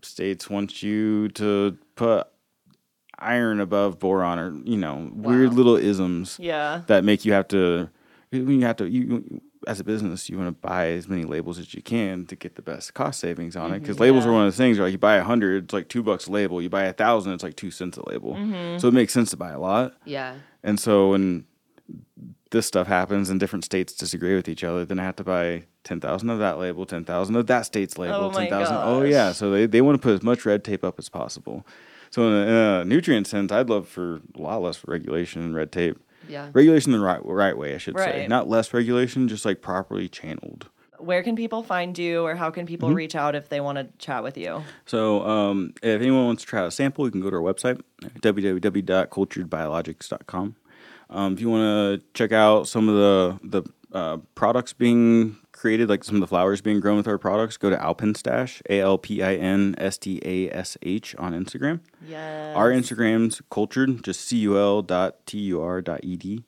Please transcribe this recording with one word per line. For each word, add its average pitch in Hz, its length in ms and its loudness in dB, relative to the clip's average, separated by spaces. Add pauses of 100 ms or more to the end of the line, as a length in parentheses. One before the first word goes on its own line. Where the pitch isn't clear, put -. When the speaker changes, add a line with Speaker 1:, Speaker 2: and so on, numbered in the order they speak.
Speaker 1:
states - 460 -8
want 101 340 -6
you 107 460 0
to 101 480 0 (180)
put 117 320 2 (920)
iron 113 400 0
above 101 400 0
boron 92 400 0
or, 85 140 -6 (120)
you 113 120 -2
know, 76 360 -6
weird 120 380 4
Speaker 2:
Wow. 120 40 0
Speaker 1:
little 120 220 8
isms 92 600 0
Speaker 3:
Yeah. 160 480 -4
Speaker 1:
that 98 160 6
make 104 220 4
you 104 80 2
have 95 160 2
to, 87 400 2 (420)
when 131 280 2
you 123 60 4
have 117 120 0
to, 92 120 -4
you, 120 520 -4 (260)
as 101 120 -6
a 95 40 -10
business, 104 460 -4
you 90 80 -8
wanna 90 140 -4
buy 92 380 -4
as 85 180 -6
many 92 160 -4
labels 80 360 -6
as - 140 -16
you - 80 -14
can 95 440 -4
to 92 100 -16
get - 200 -16
the - 60 -16
best - 320 -12
cost 143 260 -4
savings 85 360 -6
on 85 160 -6
it. 98 80 -6
'Cause - 160 -6
Speaker 2:
Mm-hmm. 113 80 -4
Speaker 1:
labels 127 220 8
are 117 40 4
Speaker 3:
Yeah. 117 60 6
Speaker 1:
one 104 120 6
of 95 60 0
the - 40 -8
things, 123 220 6
like, 92 120 2
you 95 60 -4
buy 104 180 6
a 92 80 4
hundred, 98 420 0
it's, - 80 -8
like, 95 140 -4
two 120 160 -4
bucks 101 240 -2
a 87 40 -8
label. 92 300 0
You 87 80 -6
buy 98 140 0
a 92 100 -2
thousand, 107 400 2
it's, 87 100 -10
like, 82 120 -10
two 92 160 -10
cents 90 260 -10
a 50 120 -12
label. 53 260 -8
Speaker 3:
Mm-hmm. 175 440 -6
Speaker 1:
So 147 100 2
it 120 40 8
makes 123 200 4
sense 120 160 2
to - 80 -8
buy 87 140 -10
a 71 80 -10
lot. 107 340 0 (120)
Speaker 2:
Yeah. 135 280 -10 (300)
Speaker 1:
And 104 160 0
so 98 320 4
when 95 340 0 (1040)
this 113 160 2
stuff 90 220 0
happens 95 420 0
and 95 100 0
different 95 240 -4
states 92 300 -4
disagree 87 420 -2
with 92 140 -2
each 80 140 -8
other, 87 220 -4
then 92 140 -4
I 92 40 -4
have 92 140 -6
to 95 60 -10
buy 87 400 -2 (200)
ten 85 160 -8
thousand 95 300 -4
of 113 100 -4
that 90 200 -2
label, 90 260 -6
ten 85 180 -10
thousand 95 320 -2
of 120 120 0
that 123 180 2
state's 98 320 -4
label, 92 180 -4
Speaker 3:
Oh 190 160 -4
my 185 160 -4
Speaker 1:
ten - 20 -6
thousand. 113 300 -2
Oh, 123 240 2
yeah. 139 260 6
Speaker 3:
gosh. 87 80 -4
Speaker 1:
So 101 140 -2
they, 101 140 6
they 113 160 6
wanna 139 160 6
put 123 160 2
as 92 100 0
much 120 220 0
red 104 180 2
tape 101 200 -6
up - 160 -6
as - 100 -16
possible. - 560 -10 (460)
So 117 160 2
in 107 60 6
a, 104 80 4
in 110 120 2
a 104 320 4
nutrient 123 420 2
sense, 101 240 -2
I'd 117 180 2
love 101 180 0
for 85 340 -8 (160)
a - 40 -12
lot 92 200 -4
less 87 240 -6
regulation - 560 -6
and 82 140 -6
red 78 160 -4
tape. 87 260 -2 (320)
Speaker 2:
Yeah. 147 240 -12
Speaker 1:
Regulation 147 400 8
the 110 60 2
right, 92 260 2
right 95 320 0
way, 71 160 -6
I 71 60 -8
should - 180 -8
say. 160 240 -2
Speaker 3:
Right. 143 80 -6
Speaker 1:
Not 123 180 2
less 110 260 2
regulation, 123 540 2
just, 107 180 -6
like, 98 160 -2
properly 95 460 -6
channeled. - 600 -16 (300)
Speaker 3:
Where 180 240 0
can 226 120 -2
people 226 280 -6
find 180 340 -4
you, 170 240 -2
or 165 140 -2
how 170 160 -4
can 175 140 -8
people 165 240 -4
Speaker 1:
Mm-hmm. 156 60 4
Speaker 3:
reach 160 200 -4
out 147 200 0
if 143 140 -10
they 147 100 -4
wanna 139 380 -6
chat 123 260 -8
with 131 140 -10
you? 87 240 -8 (240)
Speaker 1:
So, 107 420 0
um, 101 540 0
if 107 200 0
anyone 131 260 4
wants 113 160 -2
to - 40 -20
try 104 160 -2
a 85 80 -4
sample, 139 340 -2
you 117 60 -2
can 98 80 -4
go 95 120 -2
to 92 40 -2
our 85 60 -2
website, 95 400 -2 (400)
w 101 260 2
w 92 140 0
w 101 220 0
dot 92 260 2
cultured 92 400 -4
biologics 80 580 -6
dot - 200 -12
com. 101 280 -6 (540)
Um, 95 240 -2
if 95 80 -6
you 117 80 0
wanna 104 500 2 (140)
check 110 180 0
out 107 380 6
some 110 180 2
of 104 80 4
the, 95 440 6 (220)
the, - 20 -4 (320)
uh, 80 220 -4 (160)
products 120 400 0
being 117 640 4 (160)
created, 113 360 0
like, 101 160 0
some 104 120 -4
of 101 60 2
the 87 60 -2
flowers 95 340 2
being 104 180 0
grown 101 180 2
with 104 100 -2
our 104 120 -2
products, 110 380 -2
go 101 120 0
to 92 80 2
Alpinstash, 120 920 -2
A 98 100 2
L 95 180 4
P 101 240 -6
I 95 140 0
N 95 420 0
S 95 220 -4
T 95 260 -8
A 92 260 -2
S - 300 -10
H 101 380 -6
on 90 140 -6
Instagram. 131 460 -4 (260)
Speaker 3:
Yes. 156 500 -12
Speaker 1:
Our 117 160 4
Instagram's 113 720 0 (100)
Cultured, 123 520 -2
just - 180 -8
C - 160 -4
U 101 200 2
L 101 240 4
dot 90 460 -2
T - 120 -10
U 92 220 -4
R 90 200 -4
dot 87 220 -6
E 90 140 -6
D. 101 300 -10